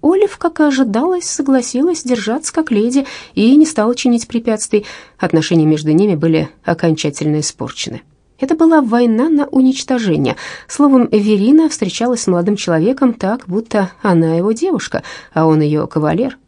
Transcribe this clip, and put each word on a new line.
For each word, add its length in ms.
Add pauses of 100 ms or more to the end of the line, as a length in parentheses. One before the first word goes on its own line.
Олив, 380
как 200
и 60
ожидалось, 600
согласилась 760
держаться 500
как 200
леди 320 (300)
и 200
не 120
стала 280
чинить 320
препятствий. 600 (320)
Отношения 480
между 260
ними 240
были 320 (160)
окончательно 760
испорчены. 600 (400)
Это 160
была 240
война 480
на 180
уничтожение. 880 (320)
Словом, 460
Верина 560
встречалась 540
с 40
молодым 300
человеком 580
так, 320
будто 460 (100)
она 320
его 160
девушка, 540 (280)
а 140
он 140
ее 260
кавалер. 500 (120)